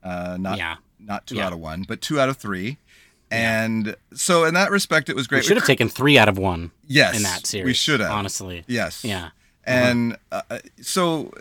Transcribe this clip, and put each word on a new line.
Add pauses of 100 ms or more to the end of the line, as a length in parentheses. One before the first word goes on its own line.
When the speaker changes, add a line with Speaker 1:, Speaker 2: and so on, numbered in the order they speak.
Speaker 1:
Uh,
not,
Speaker 2:
Yeah. (240)
Speaker 1:
not
two
Speaker 2:
Yeah.
Speaker 1:
out
of
one,
but
two
out
of
three. (540)
Speaker 2:
Yeah.
Speaker 1:
And (180)
so
in
that
respect,
it
was
great.
Speaker 2:
We
should
have
Speaker 1:
We
cr-
Speaker 2:
taken
three
out
of
one (160)
Speaker 1:
Yes,
Speaker 2:
in
that
series,
Speaker 1:
we
should
have.
Speaker 2:
honestly.
Speaker 1:
Yes.
Speaker 2:
Yeah. (360)
Speaker 1:
And, (140)
Speaker 2:
Uh-huh. (100)
Speaker 1:
uh, (220)
so,